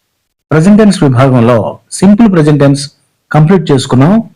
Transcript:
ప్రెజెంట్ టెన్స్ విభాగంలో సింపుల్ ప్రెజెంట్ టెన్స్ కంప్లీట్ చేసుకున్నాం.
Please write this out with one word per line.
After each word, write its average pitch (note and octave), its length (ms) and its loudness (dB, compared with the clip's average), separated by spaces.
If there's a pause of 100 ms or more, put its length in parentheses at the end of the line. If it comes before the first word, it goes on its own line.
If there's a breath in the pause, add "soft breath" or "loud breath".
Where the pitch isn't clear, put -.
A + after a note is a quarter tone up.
(500)
ప్రెజెంట్ F3+ 300 2
టెన్స్ G#3 240 0
విభాగంలో B2 520 0 (420)
సింపుల్ G#3 340 2
ప్రెజెంట్ D3+ 300 0
టెన్స్ C#3 200 0 (520)
కంప్లీట్ E3 360 0
చేసుకున్నాం. C3+ 420 0 (240)